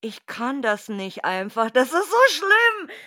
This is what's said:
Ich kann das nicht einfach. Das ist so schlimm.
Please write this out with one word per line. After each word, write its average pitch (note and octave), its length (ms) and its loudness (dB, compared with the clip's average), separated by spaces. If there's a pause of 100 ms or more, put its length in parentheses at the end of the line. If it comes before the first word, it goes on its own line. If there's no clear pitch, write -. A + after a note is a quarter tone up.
Ich - 240 -14
kann C4 340 -6
das G#3+ 280 -2
nicht G3 360 -10
einfach. G3+ 460 -2
Das B3+ 220 2
ist F#4 180 0
so G4+ 60 0 (120)
schlimm. G#4+ 600 2 (160)